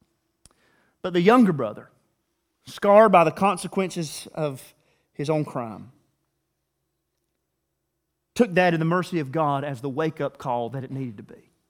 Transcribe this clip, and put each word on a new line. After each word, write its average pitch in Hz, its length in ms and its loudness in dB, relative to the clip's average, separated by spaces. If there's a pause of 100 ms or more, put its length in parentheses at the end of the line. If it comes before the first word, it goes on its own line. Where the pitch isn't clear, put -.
(1040)
But 180 100 -8
the 180 80 2
younger 208 320 6
brother, 117 380 -8 (760)
scarred 208 460 6
by 175 120 8
the 156 60 2
consequences 180 1040 -4
of 147 400 -8 (400)
his 143 140 -6
own 156 160 -2
crime, 107 480 -10 (2500)
took 220 200 0
that 180 180 4
in 160 80 0
the 165 60 0
mercy 175 320 -2
of 135 140 -6
God 143 320 -2
as 139 160 -10
the 147 80 -8
wake-up 147 500 -6
call 120 320 -6
that 131 140 -10
it - 60 -16
needed 123 280 -10
to 113 40 -18
be. - 280 -20 (200)